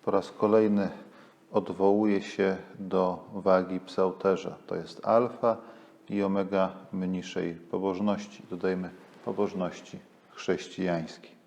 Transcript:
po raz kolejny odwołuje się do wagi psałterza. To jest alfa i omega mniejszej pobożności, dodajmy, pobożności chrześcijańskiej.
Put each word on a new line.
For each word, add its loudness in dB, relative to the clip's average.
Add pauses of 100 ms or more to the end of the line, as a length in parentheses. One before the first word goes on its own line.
po 0
raz 0
kolejny 4 (600)
odwołuje 4
się 0 (220)
do -2
wagi 2
psałterza. 0 (120)
To -6
jest -8
alfa 2 (520)
i 0
omega 0 (220)
mniejszej -4
pobożności, -4
dodajmy, -2 (360)
pobożności -4 (320)
chrześcijańskiej. -4 (160)